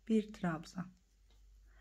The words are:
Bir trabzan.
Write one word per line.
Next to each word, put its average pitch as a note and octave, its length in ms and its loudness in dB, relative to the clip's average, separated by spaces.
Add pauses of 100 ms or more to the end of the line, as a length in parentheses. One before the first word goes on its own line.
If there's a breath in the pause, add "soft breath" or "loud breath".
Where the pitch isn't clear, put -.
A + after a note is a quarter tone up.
Bir G#3+ 240 4
trabzan. E3+ 560 -4 (920 loud breath)